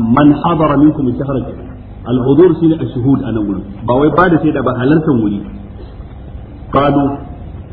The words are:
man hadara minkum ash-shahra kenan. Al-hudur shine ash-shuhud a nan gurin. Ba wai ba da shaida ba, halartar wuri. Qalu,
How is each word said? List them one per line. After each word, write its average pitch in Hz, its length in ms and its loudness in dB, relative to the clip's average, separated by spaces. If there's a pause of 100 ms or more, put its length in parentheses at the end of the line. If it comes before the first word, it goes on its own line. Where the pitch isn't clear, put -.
(120)
man 143 240 6
hadara 156 400 0
minkum 151 320 4
ash-shahra 135 400 -4
kenan. - 320 -14 (240)
Al-hudur 139 560 4
shine 160 160 4
ash-shuhud 127 480 0
a 113 80 -4
nan 110 160 -2
gurin. 95 160 -4 (240)
Ba 120 80 2
wai 147 160 4
ba 170 160 4
da 170 160 4
shaida 147 240 0
ba, 123 80 0
halartar 139 400 2
wuri. 104 240 0 (1400)
Qalu, 143 280 2 (680)